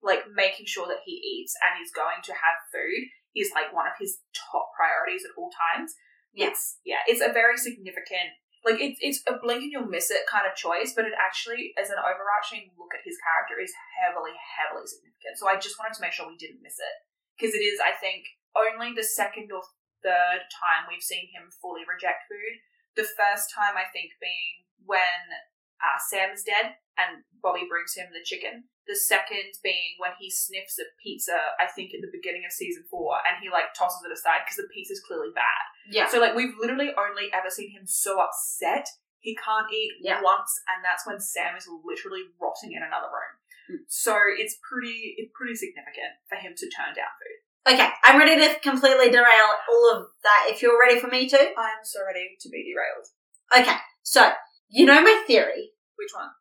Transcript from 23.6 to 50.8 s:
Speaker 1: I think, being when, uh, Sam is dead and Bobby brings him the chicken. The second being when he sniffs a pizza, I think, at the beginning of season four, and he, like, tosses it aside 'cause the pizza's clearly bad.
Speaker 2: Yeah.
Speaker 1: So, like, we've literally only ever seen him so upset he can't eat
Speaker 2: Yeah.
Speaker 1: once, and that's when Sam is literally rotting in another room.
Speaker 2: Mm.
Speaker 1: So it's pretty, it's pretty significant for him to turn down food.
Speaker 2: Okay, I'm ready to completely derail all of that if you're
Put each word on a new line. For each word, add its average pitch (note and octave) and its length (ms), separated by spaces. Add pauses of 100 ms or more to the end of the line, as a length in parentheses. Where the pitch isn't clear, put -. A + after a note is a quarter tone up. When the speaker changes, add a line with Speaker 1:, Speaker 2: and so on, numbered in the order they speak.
Speaker 1:
I F#3+ 60
think, F3 360
being - 460 (180)
when, F3+ 460 (500)
uh, - 160 (120)
Sam F#3+ 240
is - 100
dead G#3+ 340 (220)
and F3+ 260 (160)
Bobby F3+ 260
brings F3 280
him F3+ 180
the E3 100
chicken. - 460 (180)
The G4+ 100
second G3+ 560 (100)
being F3 360
when F3+ 200
he G3 100
sniffs F#3+ 500
a F#3 60 (160)
pizza, E3+ 600
I F3+ 80
think, F#3 260
at - 80
the F3+ 100
beginning F3+ 320
of F3+ 80
season F3 380
four, D#3 340
and F3+ 160
he, G3 80
like, E3+ 260
tosses F3+ 300
it E3+ 80
aside - 320
'cause - 120
the G3 180
pizza's G3 260
clearly - 320
bad. - 300 (240)
Speaker 2:
Yeah. G3+ 220
Speaker 1:
So, A#3+ 100
like, A#3 160
we've B3 240
literally C4 360
only G3+ 380
ever F#3 160
seen G3 220
him F#3+ 160
so F#3+ 340
upset - 680 (320)
he A3 160
can't G#3+ 360
eat A3 280
Speaker 2:
Yeah. F#3+ 200
Speaker 1:
once, F#3 460
and F#3 180
that's F3+ 220
when G#3 140
Sam F3 360
is F#3 120
literally F3+ 560 (160)
rotting - 320
in D#3 100
another - 260
room. - 300 (400)
Speaker 2:
Mm. - 100
Speaker 1:
So G#3+ 300 (180)
it's G#3+ 220 (100)
pretty, A#3 480
it's - 180
pretty A#3 200
significant - 640 (120)
for F#3+ 80
him F3+ 200
to - 140
turn - 240
down - 140 (120)
food. - 160 (380)
Speaker 2:
Okay, D4+ 160 (120)
I'm C4 160
ready D4+ 180
to D4+ 240
completely C4 500
derail A3+ 480 (100)
all A#3 260
of - 160 (120)
that G#3 260
if G#3+ 140
you're A#3+ 180